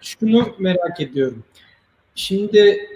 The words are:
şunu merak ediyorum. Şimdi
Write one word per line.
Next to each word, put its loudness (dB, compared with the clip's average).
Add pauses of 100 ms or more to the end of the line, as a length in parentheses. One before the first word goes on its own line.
şunu 0 (100)
merak -2
ediyorum. -4 (760)
Şimdi 2